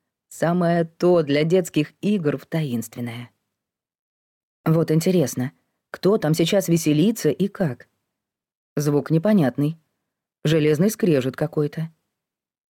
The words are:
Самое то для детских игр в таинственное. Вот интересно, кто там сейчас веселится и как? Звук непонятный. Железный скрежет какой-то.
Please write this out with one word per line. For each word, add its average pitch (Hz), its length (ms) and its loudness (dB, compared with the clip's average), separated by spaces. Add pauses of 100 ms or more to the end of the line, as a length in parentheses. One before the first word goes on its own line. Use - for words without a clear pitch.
(280)
Самое 170 560 0
то 175 380 2
для 143 220 0
детских 165 560 0
игр 170 360 -2
в - 80 -14
таинственное. 120 840 -8 (1300)
Вот 160 260 2
интересно, 156 640 0 (380)
кто 208 280 0
там 156 160 0
сейчас 180 340 0
веселится 160 640 0
и 196 180 -2
как? 151 400 -6 (880)
Звук 147 340 -2
непонятный. 160 680 0 (680)
Железный 151 460 2
скрежет 135 460 0
какой-то. 156 540 -4 (840)